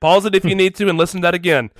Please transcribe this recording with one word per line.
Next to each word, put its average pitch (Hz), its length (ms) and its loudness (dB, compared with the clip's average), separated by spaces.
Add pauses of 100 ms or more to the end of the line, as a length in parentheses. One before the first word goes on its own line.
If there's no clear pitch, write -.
Pause 190 260 2
it 196 80 0
if 190 100 2
you 180 100 0
need 190 220 0
to 202 120 -2
and 165 100 0
listen 175 240 -4
to 170 40 0
that 170 80 0
again, 160 460 -2